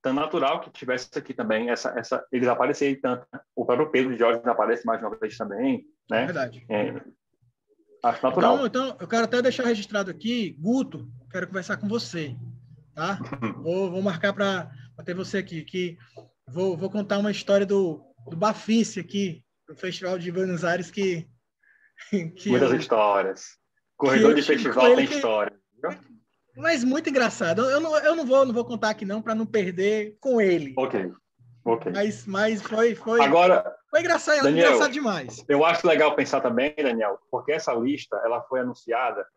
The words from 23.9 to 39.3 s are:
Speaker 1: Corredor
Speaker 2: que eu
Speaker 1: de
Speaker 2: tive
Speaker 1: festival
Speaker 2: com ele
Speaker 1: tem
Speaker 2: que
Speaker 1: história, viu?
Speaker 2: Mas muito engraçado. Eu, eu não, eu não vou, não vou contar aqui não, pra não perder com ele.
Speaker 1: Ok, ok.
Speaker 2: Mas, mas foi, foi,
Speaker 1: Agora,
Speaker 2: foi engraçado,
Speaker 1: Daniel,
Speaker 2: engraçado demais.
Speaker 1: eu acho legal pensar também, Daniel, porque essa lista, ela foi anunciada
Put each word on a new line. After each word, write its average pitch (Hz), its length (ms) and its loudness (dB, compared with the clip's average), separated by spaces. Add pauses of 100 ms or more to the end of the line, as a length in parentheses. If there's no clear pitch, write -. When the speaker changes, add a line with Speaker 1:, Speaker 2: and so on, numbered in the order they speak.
Speaker 1:
Corredor 135 300 4
Speaker 2:
que - 60 8
eu - 20 6
Speaker 1:
de 147 80 2
Speaker 2:
tive 147 160 4
Speaker 1:
festival 123 260 2
Speaker 2:
com 120 60 10
ele 123 60 10
Speaker 1:
tem 135 100 2
Speaker 2:
que - 80 -4
Speaker 1:
história, 107 420 0 (240)
viu? 180 180 -6 (580)
Speaker 2:
Mas 302 280 0
muito 294 260 0
engraçado. 220 520 2
Eu, 262 80 2
eu 285 100 2
não, 311 180 0
eu 302 160 2
não 330 100 -2
vou, 262 220 4
não 240 80 -4
vou 233 100 -2
contar 226 260 -2
aqui 214 140 -6
não, 202 160 -4
pra 220 140 -4
não 220 100 -2
perder 208 760 -2
com 247 200 2
ele. 170 360 2
Speaker 1:
Ok, 123 340 -2 (540)
ok. 113 280 0
Speaker 2:
Mas, 202 340 -4
mas 202 360 0
foi, 220 320 2
foi, 226 260 0
Speaker 1:
Agora, 180 540 6 (160)
Speaker 2:
foi 302 100 4
engraçado, 302 440 2
Speaker 1:
Daniel, 320 240 6
Speaker 2:
engraçado 277 240 6
demais. 190 560 -4
Speaker 1:
eu 147 160 6
acho 165 200 2
legal 151 300 4
pensar 139 260 0
também, 127 360 0
Daniel, 113 420 0 (100)
porque 123 220 -4
essa 151 240 -2
lista, 117 500 -4
ela 117 180 0
foi 131 180 -4
anunciada 120 640 -4 (100)